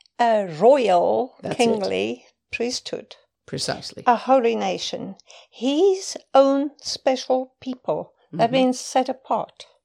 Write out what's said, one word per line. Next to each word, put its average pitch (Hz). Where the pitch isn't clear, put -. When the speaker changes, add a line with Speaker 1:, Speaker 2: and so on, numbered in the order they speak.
Speaker 1:
a 220
royal, 208
Speaker 2:
That's -
it. -
Speaker 1:
kingly 214
priesthood, -
Speaker 2:
Precisely. -
Speaker 1:
a 233
holy 233
nation, 190
his 370
own 277
special 254
people." 175
That 208
Speaker 2:
Mm-hmm. 240
Speaker 1:
means 254
set 262
apart. -